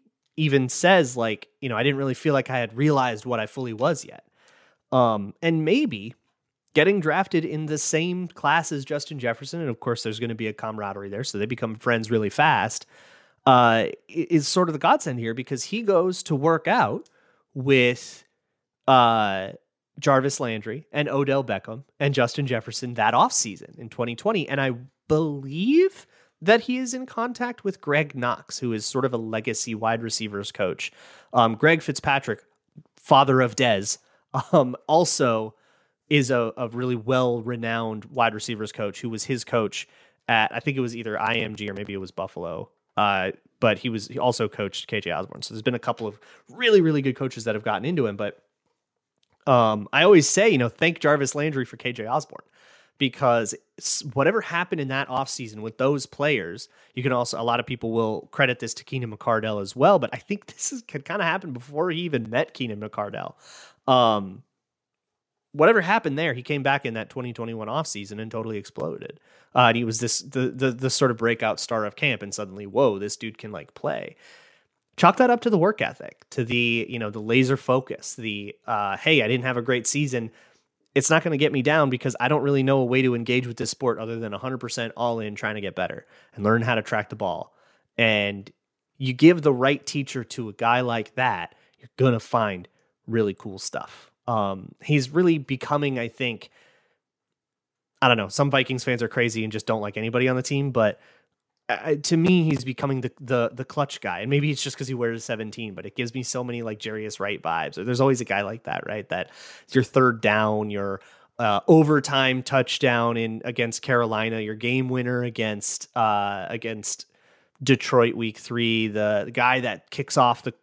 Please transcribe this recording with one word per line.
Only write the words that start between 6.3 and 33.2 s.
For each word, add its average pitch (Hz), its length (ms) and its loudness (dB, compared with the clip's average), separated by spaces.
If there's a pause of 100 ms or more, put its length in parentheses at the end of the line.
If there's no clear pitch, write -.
getting 185 260 4
drafted 160 440 0
in 156 220 -6
the 147 120 -4
same 175 500 -2
class 156 420 0
as 139 140 -4
Justin 147 340 -6
Jefferson, 123 420 -6
and 156 80 -4
of 117 120 -6
course 120 240 -4
there's 110 160 -6
gonna 117 160 -4
be 113 100 -6
a 110 60 -4
camaraderie 101 560 -8
there, 101 160 -6
so - 140 -6
they 104 80 0
become 117 280 -6
friends 113 340 0
really 107 220 2
fast, 127 560 2 (600)
uh, 120 420 8
i-, - 60 -8 (140)
is 151 380 0
sort 180 220 2
of 156 60 -6
the 147 40 -6
godsend 165 400 2
here 113 160 -4
because 127 300 -6
he 226 180 -6
goes 185 400 2
to 156 140 -2
work 160 320 2
out 190 400 0 (440)
with, 127 680 2 (640)
uh, 110 640 6 (500)
Jarvis 139 420 2
Landry 113 520 -6
and 147 160 -2
Odell 139 340 0
Beckham 113 420 -8 (140)
and 143 140 0
Justin 135 340 0
Jefferson 123 480 -6
that 110 200 2
offseason 131 640 0
in 117 100 -14
twenty 117 260 -6
twenty. 202 320 -2
And 139 140 -2
I 135 120 0 (360)
believe 160 1000 0 (360)
that 220 180 6
he 254 160 -4
is 254 160 -4
in 254 140 -8
contact 240 580 -8
with 196 160 -6
Greg 147 340 0
Knox, 123 440 -4
who 120 160 -4
is 107 100 -6
sort 131 220 -2
of 123 80 0
a - 20 -2
legacy 110 580 -4
wide 113 280 -2
receivers 104 500 -6
coach. - 400 -4 (400)
Um, 113 220 6
Greg 156 260 4
Fitzpatrick, 135 640 -4 (560)
father 135 420 6